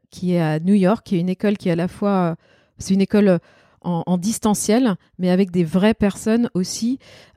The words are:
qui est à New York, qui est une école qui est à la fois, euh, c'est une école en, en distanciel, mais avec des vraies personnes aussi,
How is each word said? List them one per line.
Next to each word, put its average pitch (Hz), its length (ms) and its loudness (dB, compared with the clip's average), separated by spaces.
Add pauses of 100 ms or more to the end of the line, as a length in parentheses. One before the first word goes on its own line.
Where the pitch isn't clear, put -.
qui 180 220 -6
est 175 80 0
à 156 220 -2
New 185 120 2
York, 202 320 2
qui 196 120 -2
est - 20 0
une 185 100 -2
école 202 280 -2
qui - 100 -8
est 170 60 0
à - 20 -2
la 175 140 -2
fois, 202 220 -4
euh, 175 240 0 (420)
c'est - 160 -4
une 190 80 2
école 190 380 4 (420)
en, 170 240 -4
en 180 120 0
distanciel, 214 760 0 (240)
mais 180 100 0
avec 185 220 2
des 175 140 2
vraies 185 280 2
personnes 220 600 0
aussi, 226 440 -4 (400)